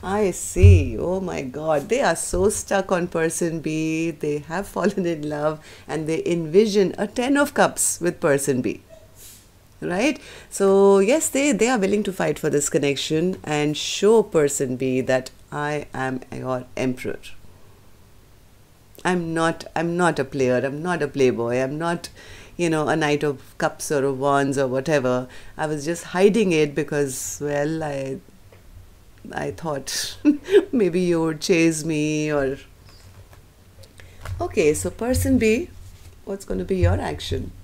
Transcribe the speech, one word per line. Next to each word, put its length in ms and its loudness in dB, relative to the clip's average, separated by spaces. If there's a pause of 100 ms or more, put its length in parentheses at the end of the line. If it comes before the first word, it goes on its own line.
I 280 0
see. 640 6
Oh 200 -2
my 220 -6
God. 480 -2
They 140 2
are 120 2
so 360 0
stuck 420 -2
on 160 0
person 520 -2
B. 500 -2
They 280 -4
have 300 -8
<laughs> 60 -16
fallen 320 0
in 220 -4
love 360 -4 (240)
and 180 -4
they 200 -2
envision 720 2
a 80 -2
Ten 320 0
of 160 0
Cups 480 0
with 180 -2
person 400 2
B. 220 -4 (960)
Right? 400 -2 (300)
So 480 6
yes, 320 2
they, 220 2
they 160 2
are 100 2
willing 240 0
to 100 -4
fight 260 -2
for 120 -2
this 180 0
connection 760 0
and 320 -2
show 460 2
person 540 0
B 240 0
that, 300 0 (200)
I 440 -6
am 260 -4 (120)
your 320 -6 (120)
emperor. 440 -4 (1800)
I'm 280 -2
not, 320 -2 (120)
I'm 200 -2
not 220 2
a 60 0
player. 400 0
I'm 180 -6
not 180 -2
a 80 -2
playboy. 540 0
I'm 160 -4
not, 300 -4 (480)
you 120 0
know, 200 0
a 80 2
Knight 260 0
of 340 -6
Cups 360 -4
or 120 2
a 80 0
Wands 460 2
or 80 2
whatever. 640 0 (280)
I 100 -4
was 180 -6
just 200 -6
hiding 480 4
it 220 2
because, 680 -4
well, 440 -2
I 340 -6 (1120)
I 180 -6
thought 680 -8 (280)
<laughs> 280 4
maybe 280 2
you 220 2
would 180 -2
chase 440 2
me 480 -2
or, 260 -2 (1800)
okay, 340 2
so 160 -4
person 480 0
B, 320 2 (540)
what's 200 -10
gonna 200 -4
be 120 -2
your 240 4
action? 520 -6 (120)